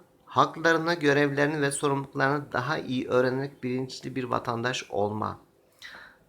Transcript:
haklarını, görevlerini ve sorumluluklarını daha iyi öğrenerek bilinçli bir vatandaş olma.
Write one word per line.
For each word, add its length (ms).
haklarını, 680
görevlerini 680
ve 100
sorumluluklarını 800
daha 260
iyi 300
öğrenerek 560
bilinçli 520
bir 80
vatandaş 680
olma. 480